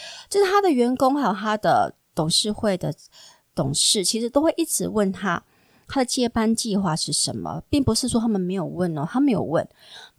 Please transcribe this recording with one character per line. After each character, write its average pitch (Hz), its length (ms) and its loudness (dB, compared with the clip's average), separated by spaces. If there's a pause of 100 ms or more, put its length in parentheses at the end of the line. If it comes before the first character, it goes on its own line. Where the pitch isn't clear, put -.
(300)
就 403 140 2
是 370 80 2
他 403 100 4
的 381 80 4
员 247 240 2
工 262 220 2
还 277 120 0
有 185 60 2
他 214 220 -2
的 123 400 2 (180)
董 160 160 0
事 - 220 0
会 196 260 0
的 151 160 -4 (600)
董 139 180 0
事， - 300 2
其 220 160 0
实 233 100 -2
都 269 120 2
会 320 160 2
一 330 80 0
直 180 240 -4
问 202 200 2
他 185 320 -4 (460)
他 277 140 0
的 247 40 2
接 247 220 -2
班 226 280 2
计 214 200 -2
划 185 200 0
是 151 180 -4
什 - 220 -2
么， 90 340 -8
并 285 140 2
不 220 120 2
是 254 120 -4
说 233 120 0
他 226 80 0
们 202 120 0
没 180 140 -2
有 196 120 -4
问 160 320 -4
哦， 147 120 -4
他 247 100 -2
没 277 120 4
有 175 100 0
问。 143 260 0 (520)